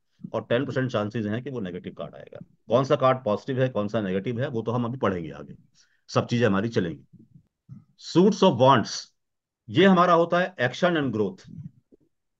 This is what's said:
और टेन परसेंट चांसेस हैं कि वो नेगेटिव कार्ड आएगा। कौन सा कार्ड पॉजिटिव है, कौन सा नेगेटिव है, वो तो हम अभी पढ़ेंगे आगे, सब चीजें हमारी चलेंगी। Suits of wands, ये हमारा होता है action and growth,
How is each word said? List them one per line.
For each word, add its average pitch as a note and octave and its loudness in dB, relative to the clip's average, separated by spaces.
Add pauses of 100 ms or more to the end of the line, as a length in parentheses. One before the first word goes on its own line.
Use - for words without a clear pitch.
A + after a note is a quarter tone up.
(340)
और G#2+ -6
टेन B2+ 0
परसेंट B2+ -4
चांसेस G#2 -4
हैं A2 -6
कि C#3+ -12
वो B2+ -8
नेगेटिव F2+ -10
कार्ड C#2 -14
आएगा। - -20 (280)
कौन B2+ 2
सा C#3+ 2
कार्ड C3 2
पॉजिटिव B2 -2
है, C3 2
कौन G#2 -4
सा A2 -2
नेगेटिव G2 -4
है, C#3+ -2
वो A#2 -6
तो A2 -6
हम A#2+ -2
अभी B2+ -6
पढ़ेंगे F2+ -2
आगे, D2 -18 (520)
सब - -2
चीजें A#2+ 2
हमारी G2 0
चलेंगी। E2+ -6 (840)
Suits F#3+ 4
of D#3 4
wands, C3 4 (640)
ये C#3+ 4
हमारा F3 6
होता E3+ 2
है F#3+ -4
action D#3+ 0
and C#3 -2
growth, G2+ -4 (920)